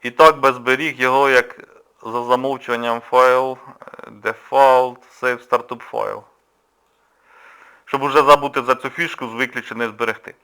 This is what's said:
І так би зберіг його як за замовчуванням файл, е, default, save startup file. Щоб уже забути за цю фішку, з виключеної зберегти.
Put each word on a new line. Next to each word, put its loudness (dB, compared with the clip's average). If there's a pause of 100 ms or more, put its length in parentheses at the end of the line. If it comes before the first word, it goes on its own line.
І -10
так 4
би 2
зберіг -4
його 2
як 2 (440)
за -8
замовчуванням -4
файл, 0
е, -20
default, 0 (240)
save -6
startup -6
file. -8 (1600)
Щоб -4
уже 2
забути 4
за 0
цю -10
фішку, -10
з -12
виключеної -6
зберегти. -8